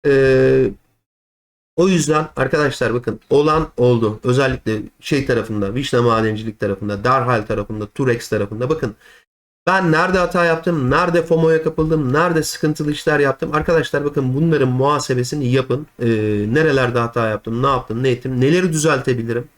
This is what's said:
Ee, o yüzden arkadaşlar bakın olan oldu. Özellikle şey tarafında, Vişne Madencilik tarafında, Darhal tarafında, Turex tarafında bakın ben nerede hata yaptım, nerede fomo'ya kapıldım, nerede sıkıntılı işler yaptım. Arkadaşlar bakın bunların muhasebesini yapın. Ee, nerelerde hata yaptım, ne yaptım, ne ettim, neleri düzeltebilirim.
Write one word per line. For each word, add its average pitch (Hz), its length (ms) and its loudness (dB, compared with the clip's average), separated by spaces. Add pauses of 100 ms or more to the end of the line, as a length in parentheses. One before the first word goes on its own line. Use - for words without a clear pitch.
Ee, 131 640 4 (1040)
o 180 120 2
yüzden 156 480 0
arkadaşlar 131 580 0
bakın 120 260 -4 (100)
olan 151 460 2
oldu. 117 480 2
Özellikle 123 580 -2 (180)
şey 135 260 -2
tarafında, 107 480 -2
Vişne 131 260 0
Madencilik 110 600 0
tarafında, 104 440 -4
Darhal 123 380 0
tarafında, 107 440 -6
Turex 120 420 -2
tarafında 110 420 -4
bakın 151 260 -4 (720)
ben 185 240 2
nerede 185 260 2
hata 175 260 0
yaptım, 165 460 0
nerede 170 320 2
fomo'ya 160 400 2
kapıldım, 156 500 0
nerede 160 300 2
sıkıntılı 151 500 -2
işler 147 280 0
yaptım. 139 340 0
Arkadaşlar 156 500 0
bakın 139 300 -2
bunların 147 340 2
muhasebesini 131 840 0
yapın. 131 340 -2 (160)
Ee, 120 40 0 (420)
nerelerde 131 500 2
hata 117 300 -2
yaptım, 113 340 -4
ne 135 40 2
yaptım, 123 360 -2
ne 131 80 2
ettim, 123 300 -2
neleri 165 320 2
düzeltebilirim. 131 840 -2